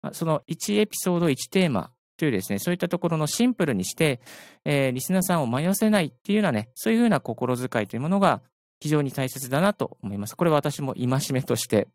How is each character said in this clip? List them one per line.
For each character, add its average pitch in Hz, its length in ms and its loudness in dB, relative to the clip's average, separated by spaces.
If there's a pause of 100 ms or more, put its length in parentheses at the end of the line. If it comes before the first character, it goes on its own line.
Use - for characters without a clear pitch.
ま 143 80 -6
あ、 - 40 -18
そ 165 120 -2
の 156 200 0
一 202 300 -2
エ 214 100 4
ピ - 100 -12
ソ 175 200 0
ー 170 40 2
ド、 170 100 4
一 - 180 -2
テ 190 180 4
ー 156 40 2
マ 101 220 -4 (260)
と 170 60 -2
い 156 40 4
う - 20 2
で 95 120 0
す - 100 -6
ね、 98 60 -2
そ 175 120 -2
う 180 40 2
い - 20 -6
っ - 20 -10
た 175 100 -2
と 175 100 -2
こ 175 100 -2
ろ 165 80 0
の 156 100 0
シ 233 200 0
ン 254 80 2
プ 180 120 0
ル 131 80 0
に 92 100 0
し - 100 -8
て、 147 260 0 (440)
え 139 240 2
ー、 127 40 -2
リ 127 80 -4
ス - 120 -4
ナ 185 80 4
ー - 20 0
さ 180 140 0
ん 156 60 2
を 127 40 0
迷 127 200 0
わ 190 80 2
せ 220 160 2
な 208 100 4
い 156 60 0
っ - 40 -6
て - 220 -6
い 202 40 2
う - 20 2
よ - 20 2
う - 20 0
な 175 100 2
ね、 110 220 -2
そ - 160 -2
う 226 40 4
い - 20 2
う 233 40 2
ふ 240 40 4
う 240 40 4
な 165 120 2
心 123 360 -2
遣 123 260 -2
い 101 40 -4
と 117 100 -10
い - 20 -4
う - 20 -4
も 147 80 -4
の 196 120 2
が 170 220 2 (380)
非 151 80 -4
常 151 120 2
に 139 120 -2
大 131 160 -2
切 131 200 -8
だ 135 120 0
な 202 140 2
と - 280 -6
思 98 100 -6
い 101 60 -6
ま 101 80 -6
す。 - 100 -14
こ 175 80 0
れ 170 60 4
は 151 60 4
私 147 260 -2
も 135 120 -4
戒 123 140 -2 (240)
め 127 100 0
と 123 140 0
し - 120 -4
て 104 260 2